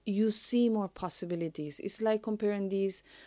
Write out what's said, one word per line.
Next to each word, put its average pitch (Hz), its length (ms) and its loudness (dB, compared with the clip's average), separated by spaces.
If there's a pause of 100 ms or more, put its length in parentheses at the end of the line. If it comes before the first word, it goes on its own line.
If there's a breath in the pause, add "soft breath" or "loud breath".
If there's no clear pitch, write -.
You 208 260 2
see 240 380 4
more 208 180 2
possibilities. 165 920 -4
It's - 220 -6
like 220 200 2
comparing 208 480 -2
this 196 340 0 (240 loud breath)